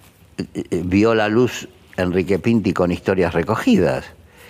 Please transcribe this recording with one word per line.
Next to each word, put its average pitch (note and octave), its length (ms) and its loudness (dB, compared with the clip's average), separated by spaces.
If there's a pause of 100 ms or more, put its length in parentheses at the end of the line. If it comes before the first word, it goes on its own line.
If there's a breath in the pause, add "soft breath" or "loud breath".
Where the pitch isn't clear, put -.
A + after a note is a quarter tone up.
(380)
eh, F2+ 160 -8
eh, - 320 -4
vio G2+ 300 2
la G#2+ 140 0
luz A#2 380 0 (300)
Enrique F2+ 400 0
Pinti G#2 360 0
con F2+ 180 0
Historias F2+ 420 0
Recogidas, D#2+ 720 0 (440 loud breath)